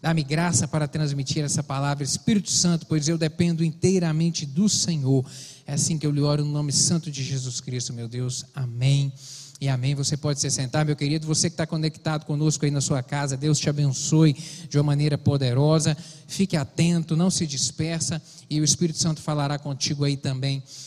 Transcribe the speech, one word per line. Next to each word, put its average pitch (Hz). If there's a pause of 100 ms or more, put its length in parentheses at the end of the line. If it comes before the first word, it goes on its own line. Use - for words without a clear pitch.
Dá-me 160
graça 156
para 151
transmitir 143
essa 139
palavra, 143
Espírito -
Santo, 175
pois 151
eu 170
dependo 165
inteiramente 165
do 147
Senhor. 135 (400)
É 143
assim -
que 147
eu 147
lhe 147
oro 147
no 147
nome 147
santo 165
de 135
Jesus 127
Cristo, 127
meu 117
Deus. 123 (100)
Amém 135 (480)
e 139
amém. 131
Você 139
pode 143
se 139
sentar, 139
meu 151
querido. 151
Você 156
que 165
tá 165
conectado 156
conosco 151
aí 143
na 143
sua 135
casa, 139
Deus 147
te -
abençoe 147 (360)
de 139
uma 147
maneira 147
poderosa. 147 (320)
Fique 190
atento, 165
não 180
se 170
dispersa, 156 (280)
e 151
o 151
Espírito 160
Santo 160
falará 147
contigo 143
aí 143
também. 135 (240)